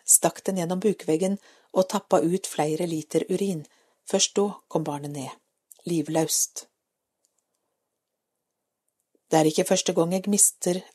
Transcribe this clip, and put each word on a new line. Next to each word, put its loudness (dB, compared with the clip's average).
stakk 2
den -2
gjennom -2
bukveggen 0
og 2
tappa 2
ut 0
flere -2
liter -2
urin. -2
Først 0
da 2
kom -2
barnet -8
ned, -10
livløst. -2
Det 4
er 6
ikke 0
første 2
gang 2
jeg -2
mister 2